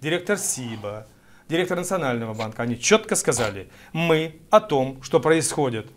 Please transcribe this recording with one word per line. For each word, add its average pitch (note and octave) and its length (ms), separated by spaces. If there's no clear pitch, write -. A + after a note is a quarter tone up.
директор F3 340
сиба, A2 680
директор F3 300
Национального B2+ 560
банка, A2 300
они A#2+ 140
чётко G#3+ 380
сказали: G#2+ 520
"Мы D#3+ 400
о G#3+ 100
том, C3+ 420
что E3 180
происходит D3 680